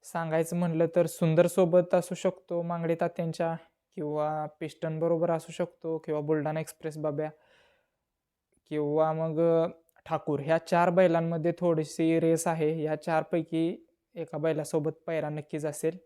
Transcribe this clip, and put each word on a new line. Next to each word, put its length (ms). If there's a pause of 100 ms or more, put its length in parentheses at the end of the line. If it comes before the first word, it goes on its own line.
सांगायचं 540
म्हणलं 280 (100)
तर 100
सुंदरसोबत 880
असू 200
शकतो 460
मांगडे 400
तात्यांच्या, 540 (400)
किंवा 500 (140)
पिस्टन 400
बरोबर 320
असू 200
शकतो, 460
किंवा 240
बुलढाणा 380
एक्सप्रेस 380
बाब्या, 320 (1400)
किंवा 440
मग, 260
अ, 280 (380)
ठाकूर. 340
ह्या 180
चार 320
बैलांमध्ये 680
थोडीशी 600
रेस 280
आहे. 340
ह्या 140
चारपैकी 920 (300)
एका 220
बैलासोबत 540 (160)
पैरा 220
नक्कीच 360
असेल. 400